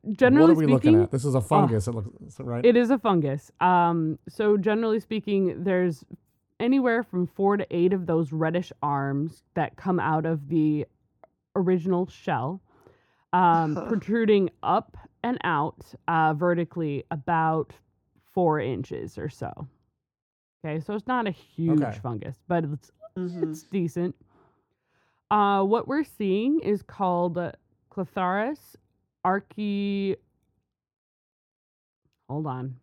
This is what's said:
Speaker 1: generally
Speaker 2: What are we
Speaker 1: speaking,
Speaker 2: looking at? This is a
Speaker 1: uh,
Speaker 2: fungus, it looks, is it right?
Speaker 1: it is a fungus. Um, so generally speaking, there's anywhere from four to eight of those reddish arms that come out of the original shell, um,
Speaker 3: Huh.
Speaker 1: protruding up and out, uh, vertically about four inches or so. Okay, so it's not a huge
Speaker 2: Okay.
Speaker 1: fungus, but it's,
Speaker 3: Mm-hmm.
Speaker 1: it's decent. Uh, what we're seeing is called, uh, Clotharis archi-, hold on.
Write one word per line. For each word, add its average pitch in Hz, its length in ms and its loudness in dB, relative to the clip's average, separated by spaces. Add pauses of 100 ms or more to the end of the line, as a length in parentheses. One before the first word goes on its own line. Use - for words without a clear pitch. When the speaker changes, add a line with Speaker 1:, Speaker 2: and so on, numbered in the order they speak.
(140)
Speaker 1:
generally 269 340 8
Speaker 2:
What 339 40 10
are 320 40 8
we 220 100 0
Speaker 1:
speaking, 143 80 6
Speaker 2:
looking 120 300 6
at? 113 80 -2
This 131 140 -2
is 131 100 0
a 127 40 4
Speaker 1:
uh, - 20 0
Speaker 2:
fungus, 120 460 2
it 120 60 -6
looks, 104 160 -8 (160)
is - 140 -20
it 135 60 -12
right? 120 200 -4
Speaker 1:
it 240 120 8
is 240 120 2
a 269 80 2
fungus. 156 640 -2
Um, 170 600 2 (100)
so 208 280 0
generally 214 420 0
speaking, 196 640 -2
there's 180 420 0 (540)
anywhere 240 440 0
from 180 240 -4
four 196 300 0
to 202 140 -4
eight 175 220 2
of 185 120 -4
those 165 260 -2
reddish 160 400 -2 (120)
arms 143 600 -4 (120)
that 165 220 -4
come 180 220 -2
out 156 260 -2
of 147 240 -4
the 156 360 0 (680)
original 185 520 0
shell, 151 540 -6 (720)
um, 165 420 4
Speaker 3:
Huh. 165 120 -8
Speaker 1:
protruding 214 640 2 (140)
up 190 320 -2 (280)
and 247 200 -4
out, 156 500 -4 (140)
uh, 160 260 2
vertically 165 760 -2
about 160 640 -2 (600)
four 156 260 2
inches 110 580 -8
or - 120 -8
so. - 220 -10 (1120)
Okay, 156 160 -6
so 208 140 -8
it's 214 140 -8
not 247 200 -2
a 190 40 -2
huge 160 500 -2
Speaker 2:
Okay. 107 180 -6
Speaker 1:
fungus, 120 380 -8 (100)
but 170 180 0
it's, 147 260 -10 (260)
Speaker 3:
Mm-hmm. 175 340 -6
Speaker 1:
it's 156 120 -14
decent. 175 520 -4 (1120)
Uh, 202 340 4
what 208 240 0
we're 294 160 -2
seeing 220 580 0
is 202 200 -2
called, 180 560 -2
uh, 175 140 -6 (400)
Clotharis 196 840 -4 (500)
archi-, 202 920 -2 (2250)
hold 151 180 -6
on. 127 360 -8